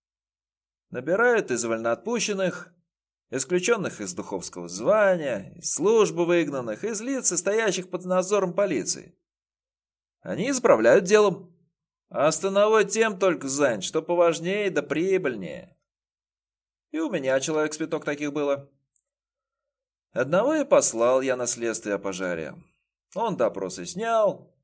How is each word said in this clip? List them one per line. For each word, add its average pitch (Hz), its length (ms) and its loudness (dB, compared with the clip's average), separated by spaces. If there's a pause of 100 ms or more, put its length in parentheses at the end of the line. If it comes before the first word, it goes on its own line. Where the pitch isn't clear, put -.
(920)
Набирают 196 600 2
из 113 140 0
вольноотпущенных, 170 1080 -2 (580)
исключенных 180 720 0
из 92 140 -8
духовского 90 540 -8
звания, 147 880 0
из - 180 -6
службы 175 500 2
выгнанных, 139 600 0
из 214 160 -4
лиц, 254 280 -4
состоящих 185 600 0
под 180 140 -8
надзором 185 500 0
полиции. 165 640 -2 (1000)
Они 151 300 -4
исправляют 180 540 6
делом. 202 520 2 (540)
А 143 200 2
становой 202 540 2
тем 208 340 0
только 160 300 0
занят, 131 360 0
что 156 180 -2
поважнее 175 680 0
да 151 120 -2
прибыльнее. 127 920 -4 (1120)
И 311 100 -6
у 320 100 -4
меня 135 300 0
человек 151 340 -2
с - 40 -8
пяток 160 260 -6
таких 147 280 -4
было. 143 380 -2 (1400)
Одного 175 420 0
и 294 100 0
послал 127 560 4
я 131 160 0
на 123 100 -6
следствие 113 480 -4
о 95 60 -2
пожаре. 90 560 -6 (580)
Он 208 220 -2
допросы 117 500 -2
снял, 220 640 -2 (120)